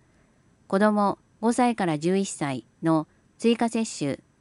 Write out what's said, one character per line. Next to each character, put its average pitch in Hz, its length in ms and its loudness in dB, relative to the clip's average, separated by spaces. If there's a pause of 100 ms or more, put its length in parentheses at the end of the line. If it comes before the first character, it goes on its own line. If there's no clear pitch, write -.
(680)
子 190 120 0
ど 214 140 4
も、 202 260 0 (220)
五 226 120 2
歳 240 240 2
か 196 100 -2
ら 156 120 0
十 170 180 0
一 196 140 -2
歳 135 340 -6 (180)
の 156 240 2 (300)
追 233 200 2
加 233 120 0
接 226 160 -2
種 - 360 -6 (200)